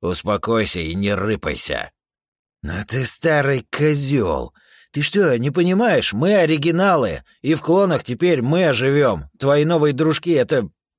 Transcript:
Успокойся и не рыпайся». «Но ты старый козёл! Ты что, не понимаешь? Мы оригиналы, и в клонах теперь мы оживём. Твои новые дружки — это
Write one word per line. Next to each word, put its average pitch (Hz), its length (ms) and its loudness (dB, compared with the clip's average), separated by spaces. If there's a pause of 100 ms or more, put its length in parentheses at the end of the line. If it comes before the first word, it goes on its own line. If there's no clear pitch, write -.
Успокойся 101 800 -2
и 82 160 -4
не 101 180 -2
рыпайся». 92 800 -6 (720)
«Но 87 220 -8
ты 127 200 -6
старый 139 640 0
козёл! 135 840 -2 (380)
Ты 147 100 -4
что, 151 360 2
не 127 140 -2
понимаешь? 185 640 2
Мы 165 220 2
оригиналы, 160 880 2 (180)
и 143 140 0
в - 60 -4
клонах 175 420 2
теперь 143 380 0
мы 160 260 2
оживём. 131 680 0
Твои 143 260 2
новые 151 300 2
дружки — 156 400 0
это 127 360 0 (300)